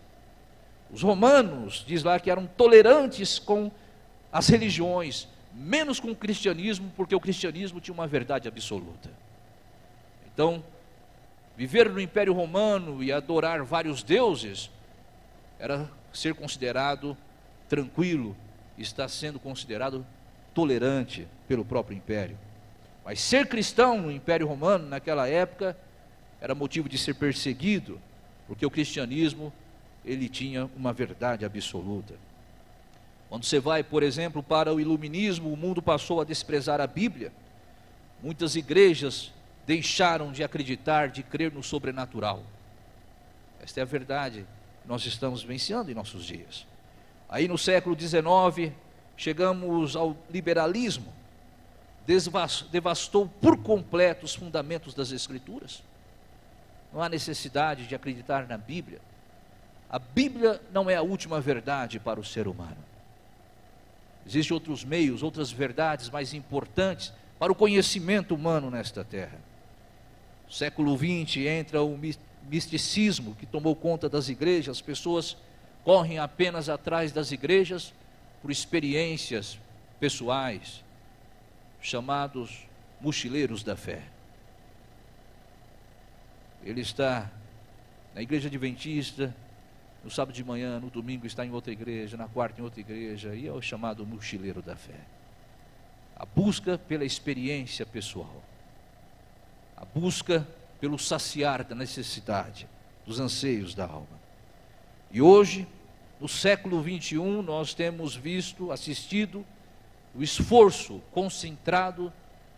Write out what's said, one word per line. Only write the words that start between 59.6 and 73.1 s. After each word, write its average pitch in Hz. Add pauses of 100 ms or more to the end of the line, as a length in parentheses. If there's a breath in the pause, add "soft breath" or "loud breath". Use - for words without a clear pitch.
A 127
Bíblia 233 (100)
não 190
é 185
a 165
última 160
verdade 127
para 107
o 101
ser 107
humano. 85 (1500)
Existem 151
outros 156
meios, 139
outras 123
verdades 131
mais 143
importantes 151 (260 loud breath)
para 180
o -
conhecimento 196
humano 151
nesta 110
terra. 90 (1080)
No -
século 143
vinte 160
entra 156
o 147
mi-, 147 (320)
misticismo 156